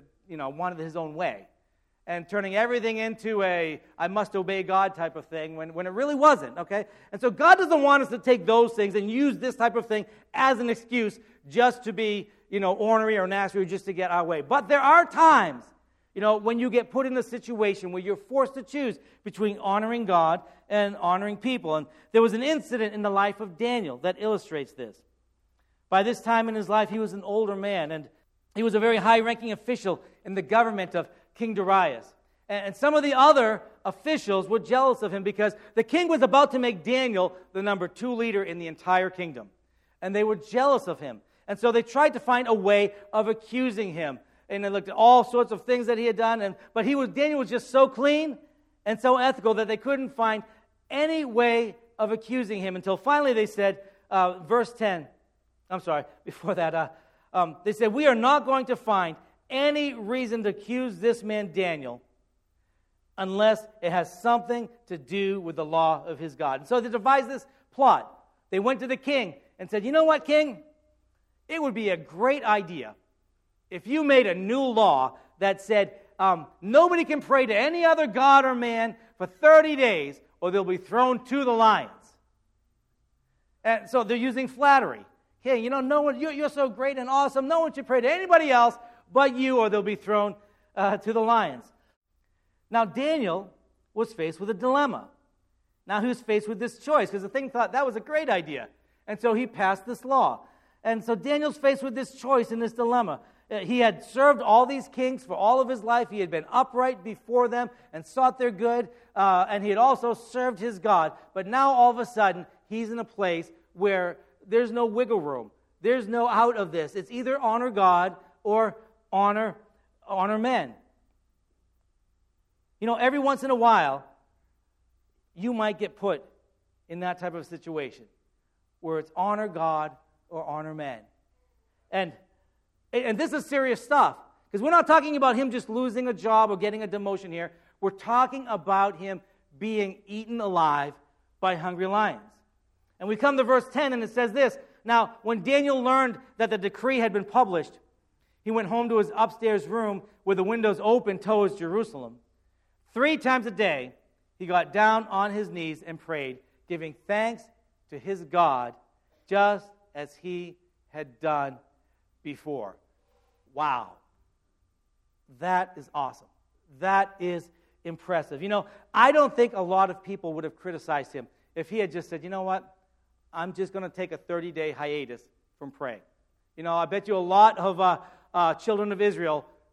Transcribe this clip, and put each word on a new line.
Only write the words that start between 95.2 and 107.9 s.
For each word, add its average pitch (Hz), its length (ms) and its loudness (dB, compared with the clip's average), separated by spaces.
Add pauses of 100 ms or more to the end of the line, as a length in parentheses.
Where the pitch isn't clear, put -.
Now 202 140 -2
he 220 60 -2
was 247 140 -4
faced 208 280 -2
with 214 100 -8
this 233 200 -8
choice, 285 320 0
'cause 196 120 -6
the 196 60 -10
king 269 220 -6
thought 233 220 -2
that 269 120 0
was 240 120 -4
a 233 40 -8
great 302 300 -4
idea. 151 380 -4 (380)
And 214 140 -10
so 233 140 2
he 247 120 -2
passed 196 400 -2
this 240 180 -12
law. 240 420 0 (380)
And 220 200 -2
so 233 100 -2
Daniel's 294 440 -2
faced 277 240 2
with 269 120 -6
this 254 200 -8
choice 247 380 0
and 226 100 -4
this 226 100 -4
dilemma. 233 480 0 (300)
Uh, 220 80 -6
he 202 220 -2
had 214 220 2
served 269 380 4
all 226 240 6
these 269 240 -6
kings 254 360 -4
for 185 100 -8
all 220 260 4
of 247 80 0
his 240 140 -6
life. 233 260 0
He 202 120 -8
had 180 100 -4
been 156 200 -6
upright 254 540 0
before 233 440 0
them 240 200 -4 (240)